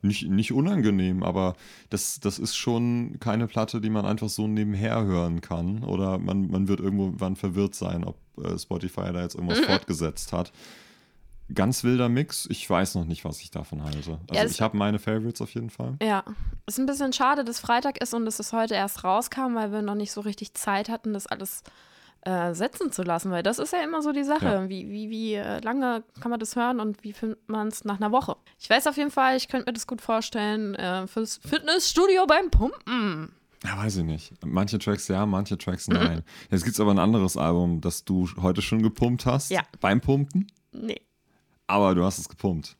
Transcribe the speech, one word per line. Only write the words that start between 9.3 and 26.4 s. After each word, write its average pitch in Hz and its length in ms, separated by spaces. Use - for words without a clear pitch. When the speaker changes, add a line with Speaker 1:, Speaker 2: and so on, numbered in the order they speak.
Speaker 1:
irgendwas 87 260
Speaker 2:
Mhm. - 40
Speaker 1:
fortgesetzt 82 680
hat. 90 180
Ganz 98 300
wilder 123 240
Mix. 127 420
Ich - 200
weiß 95 260
noch 87 100
nicht, 82 200
was 78 160
ich - 100
davon 76 320
halte. 73 140
Also - 60
Speaker 2:
Ja, 104 100
es - 100
Speaker 1:
ich - 80
hab 110 120
meine 104 260
Favorites 110 420
auf 110 120
jeden 117 160
Fall. 123 320
Speaker 2:
Ja. 208 220
Ist 208 140
ein 269 60
bisschen 277 260
schade, 277 320
dass 233 160
Freitag 254 420
ist 240 120
und 233 120
dass 220 140
es 214 140
heute 226 200
erst 196 300
rauskam, 240 500
weil 214 200
wir 214 80
noch 208 140
nicht 208 180
so 208 80
richtig 208 320
Zeit 202 340
hatten, 226 260
das 202 140
alles, - 360
äh, 175 300
setzen 233 400
zu - 100
lassen. 175 280
Weil 175 120
das 233 160
ist 302 140
ja 359 100
immer 311 180
so 294 120
die 285 100
Sache. 302 220
Speaker 1:
Ja. 190 240
Speaker 2:
Wie, 190 220
wie, 214 180
wie, 220 240
äh, 202 260
lange 240 440
kann 240 100
man 233 80
das 220 160